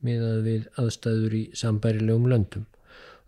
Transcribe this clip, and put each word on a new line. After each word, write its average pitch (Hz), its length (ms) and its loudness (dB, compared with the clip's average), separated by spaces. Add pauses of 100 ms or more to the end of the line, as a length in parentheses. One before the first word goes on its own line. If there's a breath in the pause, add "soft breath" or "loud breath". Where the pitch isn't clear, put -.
miðað 113 400 0
við 110 240 -2 (100)
aðstæður 113 560 0
í 110 100 -2 (140)
sambærilegum 110 720 2
löndum. 107 380 0 (600 loud breath)